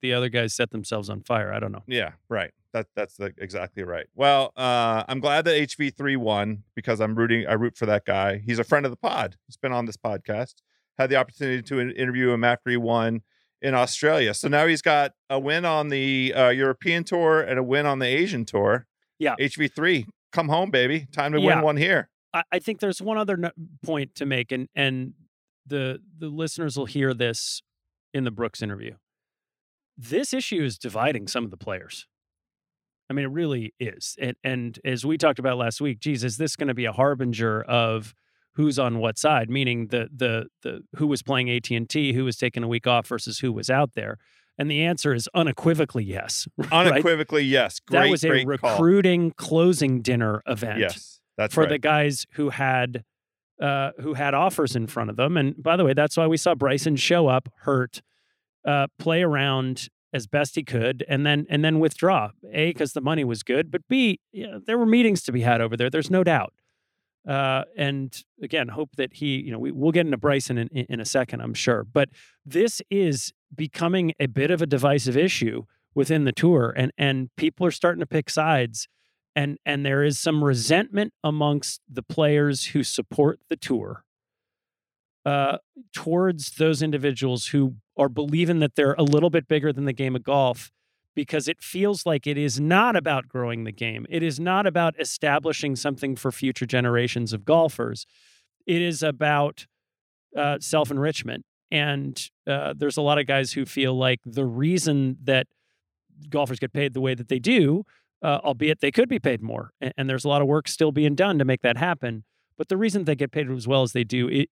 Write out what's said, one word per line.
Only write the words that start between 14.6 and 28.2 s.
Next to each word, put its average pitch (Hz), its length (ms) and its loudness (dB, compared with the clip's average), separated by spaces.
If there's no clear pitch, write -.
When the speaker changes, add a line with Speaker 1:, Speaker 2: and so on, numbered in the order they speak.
Speaker 2:
he's 160 160 2
got 147 320 2
a 135 100 -2
win 156 260 -2
on 151 240 0
the, 135 460 0
uh, 127 140 6
European 135 540 0
Tour 160 380 2
and 127 180 -2
a 131 40 0
win 135 220 0
on 139 140 0
the 131 80 0
Asian 147 360 0
Tour. 101 440 0
Speaker 1:
Yeah. 139 200 0
Speaker 2:
H 139 160 -2
V 151 120 0
three, 151 400 0
come 160 180 0
home, 180 220 0
baby. 131 400 0
Time 143 220 -2
to 151 60 4
Speaker 1:
Yeah. 185 160 6
Speaker 2:
win - 60 2
one 151 160 2
here. 160 320 0
Speaker 1:
I, 170 180 -2
I 180 80 0
think 208 200 -6
there's 196 220 -4
one 214 160 -4
other 202 200 -2
no-, 170 140 -4
point 147 300 -4
to 143 100 -6
make, 127 260 -2
and, 131 240 -4
and 131 380 -2
the, 131 340 -4
the 160 80 -10
listeners 151 500 -6
will 139 80 -4
hear 135 280 0
this 117 500 -4
in 135 120 -2